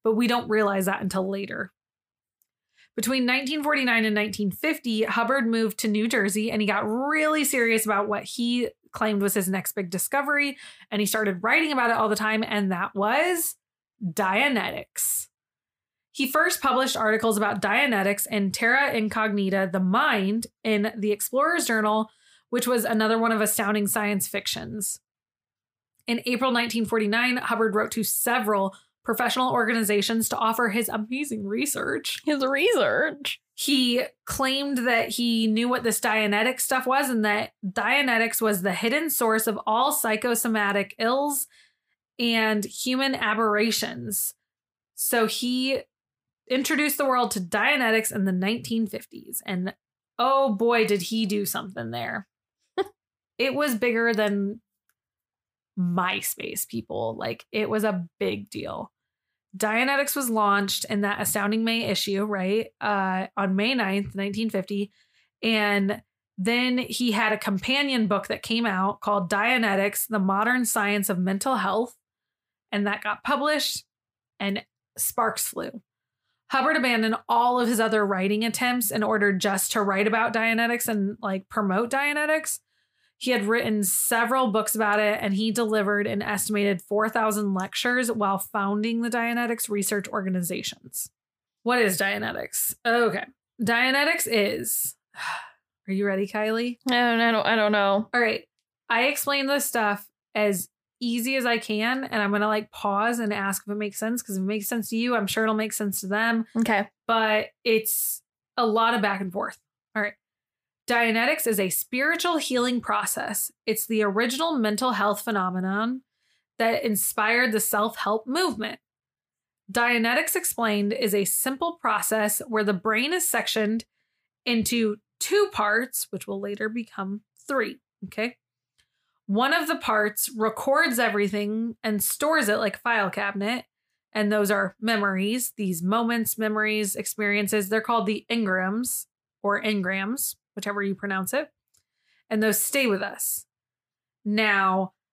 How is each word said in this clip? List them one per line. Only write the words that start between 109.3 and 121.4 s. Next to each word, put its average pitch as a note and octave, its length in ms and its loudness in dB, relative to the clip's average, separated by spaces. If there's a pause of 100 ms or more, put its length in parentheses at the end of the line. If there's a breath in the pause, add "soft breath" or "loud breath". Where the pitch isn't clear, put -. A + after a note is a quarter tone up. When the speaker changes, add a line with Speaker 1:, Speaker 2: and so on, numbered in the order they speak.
Speaker 1:
forth. - 280 -6 (360)
All A3 60 -2
right. G#3 140 -4 (760)
Dianetics A#3 580 2
is G#3 140 2
a F#3 100 2
spiritual D#4+ 680 0
healing B3 420 0
process. - 720 -4 (120)
It's A3 220 -2
the A3 160 2
original B3 560 0
mental A3 340 0
health G3+ 300 0
phenomenon G3 800 -2 (560)
that A3+ 240 0
inspired A3+ 680 0
the G#3+ 80 2
self-help G#3+ 640 0
movement. B3+ 540 -2 (920)
Dianetics A#3+ 640 2
Explained G#3+ 580 0
is G#3 220 0
a G3+ 100 2
simple C4+ 560 -2